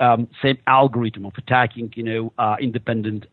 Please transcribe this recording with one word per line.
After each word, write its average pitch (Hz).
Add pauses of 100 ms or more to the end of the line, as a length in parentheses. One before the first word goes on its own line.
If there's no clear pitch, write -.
um, 120 (120)
same 135 (100)
algorithm 120
of 98
attacking, 120
you 120
know, 113
uh, 107
independent, 110